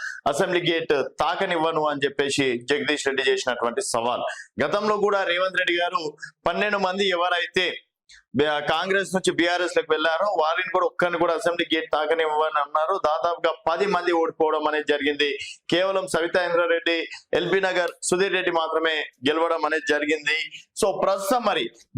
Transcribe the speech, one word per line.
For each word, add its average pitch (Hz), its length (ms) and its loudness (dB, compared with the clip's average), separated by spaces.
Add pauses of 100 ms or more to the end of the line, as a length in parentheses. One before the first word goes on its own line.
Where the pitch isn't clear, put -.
(260)
అసెంబ్లీ 170 460 0
గేట్ 165 200 0 (280)
తాకనివ్వను" 165 640 0
అని 143 180 -2
చెప్పేసి 135 560 0 (100)
జగదీష్ 143 360 -2
రెడ్డి 135 160 0
చేసినటువంటి 127 580 0
సవాల్. 120 420 -2 (420)
గతంలో 208 320 0
కూడా 202 280 2
రేవంత్ 180 340 0
రెడ్డి 175 220 0
గారు 170 360 -2 (300)
పన్నెండు 202 320 0
మంది 196 300 0
ఎవరైతే 175 680 0 (600)
బి-, 143 100 4
కాంగ్రెస్ 165 680 0
నుంచి 180 180 0
బీఆర్ఎస్ 170 460 0
లకు 156 120 0
వెళ్లారో 160 360 2
వారిని 175 440 0
కూడా 180 160 2
ఒక్కరిని 175 320 0
కూడా 170 160 2
అసెంబ్లీ 170 420 0
గేట్ 160 160 -4
తాకనివ్వని 156 680 2
అన్నారు. 156 460 0
దాదాపుగా 165 480 0 (160)
పది 175 160 0
మంది 175 260 0
ఓడిపోవడం 156 540 0
అనేది 151 240 0
జరిగింది. 143 480 0 (320)
కేవలం 185 360 2
సవితా 170 380 0
ఇంద్రారెడ్డి, 170 640 0 (260)
ఎల్బీ 175 260 0
నగర్ 180 300 0 (120)
సుధీర్ 185 300 0
రెడ్డి 180 180 0
మాత్రమే 160 560 0 (220)
గెలవడం 160 360 2
అనేది 156 280 0
జరిగింది. 151 580 -2 (340)
So 196 160 0
ప్రస్తుతం 196 440 0
మరి 170 260 0 (280)